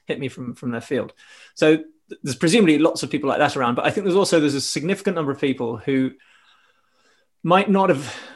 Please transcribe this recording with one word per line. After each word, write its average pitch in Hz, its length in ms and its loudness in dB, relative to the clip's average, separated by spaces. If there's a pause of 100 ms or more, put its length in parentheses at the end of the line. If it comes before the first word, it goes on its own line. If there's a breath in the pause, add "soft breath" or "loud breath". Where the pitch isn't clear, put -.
hit 127 140 -6
me 135 80 -8
from, 135 280 -10
from 123 160 -8
their 117 100 -6
field. - 320 -6 (400 loud breath)
So 160 300 4 (400)
there's 139 120 -6
presumably 165 420 4
lots 156 260 2
of 127 60 -8
people 147 200 -4
like 98 100 0
that 143 180 2
around, 123 180 0
but 139 100 -2
I 147 60 2
think 202 140 -4
there's 180 100 0
also, 180 240 4
there's 143 160 2
a 135 60 -4
significant 185 540 -4
number 151 160 -4
of 135 80 -8
people 127 380 -4
who 131 340 -2 (1300 soft breath)
might 190 260 2
not 190 200 2
have 135 160 0 (300 loud breath)